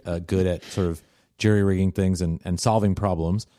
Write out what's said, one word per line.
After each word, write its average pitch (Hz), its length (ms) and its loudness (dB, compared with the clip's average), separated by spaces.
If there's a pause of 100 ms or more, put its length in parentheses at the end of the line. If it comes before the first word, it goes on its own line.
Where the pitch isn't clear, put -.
uh, 87 140 -4
good 92 280 0
at 87 160 -4
sort 92 240 -4
of 82 160 -6 (340)
jury-rigging 98 540 2
things 92 300 0
and, 82 240 -2
and 87 140 -2
solving 107 360 2
problems?" 92 500 -2 (140)